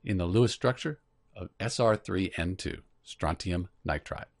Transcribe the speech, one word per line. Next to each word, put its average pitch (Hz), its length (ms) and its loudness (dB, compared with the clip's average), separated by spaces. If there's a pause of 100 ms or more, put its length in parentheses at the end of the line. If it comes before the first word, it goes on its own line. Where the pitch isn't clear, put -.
in 101 140 0
the 87 80 2
Lewis 107 260 4
structure 127 480 -2 (360)
of 92 140 -10 (100)
S 110 200 -4
R 110 160 6
three 92 420 0
N 87 180 -2
two, - 240 -6 (240)
strontium 87 680 -2 (180)
nitride. - 380 -4 (140)